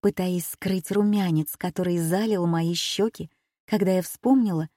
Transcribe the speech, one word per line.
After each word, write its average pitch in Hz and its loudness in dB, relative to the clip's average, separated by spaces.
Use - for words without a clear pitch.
пытаясь 185 -2
скрыть - -4
румянец, 196 2
который 175 -2
залил 180 0
мои 165 0
щёки, - -4
когда 269 2
я 185 2
вспомнила 208 2